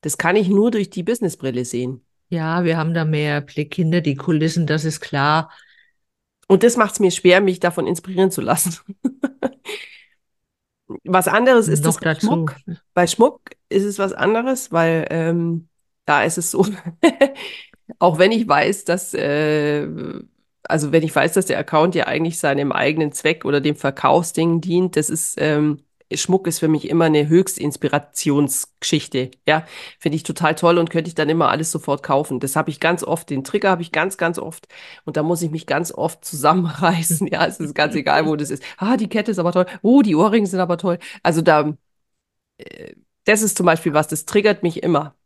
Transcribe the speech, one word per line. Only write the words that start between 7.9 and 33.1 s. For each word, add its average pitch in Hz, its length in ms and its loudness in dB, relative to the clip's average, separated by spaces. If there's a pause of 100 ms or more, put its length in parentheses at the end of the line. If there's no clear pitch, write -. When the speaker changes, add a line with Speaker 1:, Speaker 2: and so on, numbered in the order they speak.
Speaker 1:
zu 185 100 -6
lassen. - 360 -2 (260)
<laughs> 262 140 -6 (1900)
Was 180 240 0
anderes 240 400 4
ist 151 180 0
das 160 80 2
Speaker 2:
Noch - 60 -10
Speaker 1:
bei 160 140 0
Speaker 2:
dazu. 208 140 -2
Speaker 1:
Schmuck. 165 280 -2 (380)
Bei 175 120 4
Schmuck - 340 2 (280)
ist 196 160 0
es 202 140 -6
was 196 140 -2
anderes, 240 600 -2
weil, 165 380 2
ähm, 165 580 -2 (360)
da 143 180 2
ist 160 160 -2
es 170 140 -6
so, - 120 2 (680)
<laughs> - 640 -18
auch 170 200 4
wenn 190 120 6
ich 226 160 0
weiß, 147 380 2
dass, 180 300 -2
äh, 147 760 0 (720)
also 147 300 -2
wenn 160 100 6
ich 156 120 -4
weiß, 151 180 2
dass 190 140 2
der - 120 -2
Account 165 380 2
ja 156 100 0
eigentlich 165 320 -2
seinem 143 320 0
eigenen 151 400 0
Zweck 156 340 -4
oder 143 160 0
dem 147 140 -2
Verkaufsding 160 840 0
dient, 180 360 0
das 151 140 -2
ist, - 280 -6
ähm, 151 440 0 (320)
Schmuck 190 320 0
ist 165 140 -4
für 160 80 0
mich 151 200 0
immer 165 180 2
eine 151 200 4
Höchstinspirationsgeschichte, 147 2000 -2 (160)
ja. 160 180 2 (320)
Finde 156 160 -2
ich 160 80 -4
total 160 320 -2
toll 170 240 4
und 165 100 0
könnte 165 200 -2
ich 165 80 -10
dann 151 120 0
immer 160 200 2
alles 156 240 -2
sofort 143 320 -4
kaufen. 139 340 0
Das 135 160 -6
hab 156 140 0
ich 147 100 -10
ganz 165 240 0
oft, - 260 -6